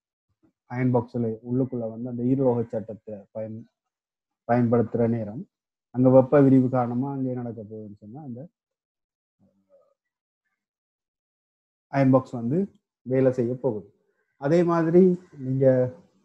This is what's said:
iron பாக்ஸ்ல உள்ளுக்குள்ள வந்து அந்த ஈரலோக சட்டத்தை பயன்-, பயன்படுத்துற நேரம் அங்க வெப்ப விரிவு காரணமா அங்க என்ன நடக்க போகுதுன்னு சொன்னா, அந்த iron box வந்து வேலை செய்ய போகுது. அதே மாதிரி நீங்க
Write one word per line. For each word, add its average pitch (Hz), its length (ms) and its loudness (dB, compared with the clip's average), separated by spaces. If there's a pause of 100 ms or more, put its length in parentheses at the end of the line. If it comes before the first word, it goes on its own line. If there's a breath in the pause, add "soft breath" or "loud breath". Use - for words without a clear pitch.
(720)
iron 127 240 0
பாக்ஸ்ல 120 340 -2 (140)
உள்ளுக்குள்ள 123 480 -4
வந்து 117 180 -12
அந்த 120 140 -8
ஈரலோக 127 440 0
சட்டத்தை 107 480 -10 (180)
பயன்-, 110 340 -12 (840)
பயன்படுத்துற 120 600 0
நேரம் 117 340 -6 (520)
அங்க 127 160 4
வெப்ப 131 300 6
விரிவு 131 280 6
காரணமா 123 440 -2
அங்க 131 160 -6
என்ன 123 140 -8
நடக்க 117 200 -12
போகுதுன்னு 107 380 -16
சொன்னா, 110 220 -18
அந்த 123 180 -14 (3500)
iron 135 180 2
box 131 240 2
வந்து 120 240 -4 (480)
வேலை 131 260 2
செய்ய 123 220 -2
போகுது. 113 340 -6 (540)
அதே 160 200 2
மாதிரி 170 400 2 (360)
நீங்க 131 280 0 (580)